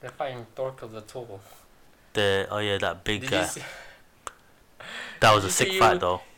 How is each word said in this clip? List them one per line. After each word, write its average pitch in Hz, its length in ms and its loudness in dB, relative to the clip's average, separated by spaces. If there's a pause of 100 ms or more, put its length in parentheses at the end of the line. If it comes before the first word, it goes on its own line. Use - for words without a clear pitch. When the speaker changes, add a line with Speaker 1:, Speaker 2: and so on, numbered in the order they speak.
Speaker 1:
They're 123 60 -12
fighting 127 440 -8
Thorkel 131 340 -10
the 110 120 -14
Tall. 107 400 -16 (720)
Speaker 2:
The, 98 380 2
oh 104 80 -2
yeah, 104 180 0
that 90 280 -4
big 104 180 -2
Speaker 1:
Did - 80 -6
you 98 80 0
Speaker 2:
guy. 92 80 2
Speaker 1:
see - 160 -8 (1600)
Speaker 2:
That 110 140 10
was 101 100 4
Speaker 1:
Did - 20 0
Speaker 2:
a - 20 0
Speaker 1:
you - 40 0
Speaker 2:
sick 123 200 2
Speaker 1:
see 95 60 0
Speaker 2:
fight, 95 160 6
Speaker 1:
who 90 40 -2
Speaker 2:
though. 90 220 0 (180)